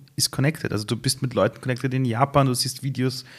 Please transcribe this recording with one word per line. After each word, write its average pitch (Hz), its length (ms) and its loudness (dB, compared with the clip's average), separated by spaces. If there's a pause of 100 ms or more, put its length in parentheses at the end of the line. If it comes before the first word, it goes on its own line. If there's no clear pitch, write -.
(160)
ist - 160 0
connected. 143 400 0
Also 104 140 -2
du 117 100 -2
bist - 260 -4
mit 127 120 -2
Leuten 101 260 2
connected 127 340 -2
in 131 120 0
Japan, 135 420 4
du 127 60 2
siehst 123 300 -4
Videos 127 420 -2 (140)